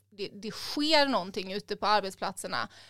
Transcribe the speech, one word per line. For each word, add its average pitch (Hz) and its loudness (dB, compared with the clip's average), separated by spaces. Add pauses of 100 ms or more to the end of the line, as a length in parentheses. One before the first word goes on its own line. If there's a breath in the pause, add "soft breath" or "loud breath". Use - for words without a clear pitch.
(100)
det, 196 -8
det 202 -10
sker 294 4
någonting 190 -2
ute 202 -6
på 196 -2
arbetsplatserna 190 0 (220 loud breath)